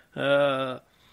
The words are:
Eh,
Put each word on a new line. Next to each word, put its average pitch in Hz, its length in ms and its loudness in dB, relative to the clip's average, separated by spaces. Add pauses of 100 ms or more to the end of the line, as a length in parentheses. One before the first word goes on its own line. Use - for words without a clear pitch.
(180)
Eh, 135 600 0 (340)